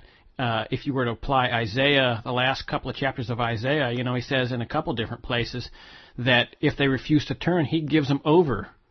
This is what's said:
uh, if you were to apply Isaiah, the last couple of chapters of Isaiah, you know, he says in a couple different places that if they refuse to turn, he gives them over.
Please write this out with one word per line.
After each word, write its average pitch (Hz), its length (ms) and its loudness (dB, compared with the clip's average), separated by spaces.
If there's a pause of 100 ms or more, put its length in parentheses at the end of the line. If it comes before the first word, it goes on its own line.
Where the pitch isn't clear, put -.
(400)
uh, 113 320 0
if - 160 -6
you 139 80 -2
were 131 100 0
to 120 60 -2
apply 127 380 0
Isaiah, 123 760 2
the 127 60 -6
last 127 340 0
couple 135 240 -6
of 120 60 -6
chapters 127 340 -4
of 113 100 -4
Isaiah, 120 520 0
you 123 120 -4
know, 123 120 -2
he 123 60 -2
says 127 300 -2
in 123 120 -2
a - 20 -6
couple 160 280 -4
different 110 280 -6
places 120 480 -4 (480)
that 120 420 2
if 147 160 2
they 139 120 2
refuse 135 380 2
to - 100 -4
turn, 170 300 2
he 160 160 0
gives 147 260 2
them 139 180 2
over. 151 440 4 (220)